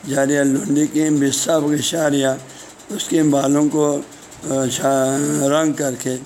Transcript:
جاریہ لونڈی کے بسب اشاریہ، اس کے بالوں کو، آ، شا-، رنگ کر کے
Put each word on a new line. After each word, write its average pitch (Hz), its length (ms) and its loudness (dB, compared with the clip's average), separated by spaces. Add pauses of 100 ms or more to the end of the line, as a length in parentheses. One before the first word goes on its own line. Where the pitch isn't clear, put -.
جاریہ 139 320 2
لونڈی 139 460 2
کے 151 240 0
بسب 147 540 2
اشاریہ، 147 640 0 (640)
اس 208 180 -8
کے 160 140 2
بالوں 143 460 2
کو، 147 320 0 (500)
آ، 135 40 0 (180)
شا-، 139 720 0
رنگ 151 300 2
کر 135 300 -2
کے 127 240 -4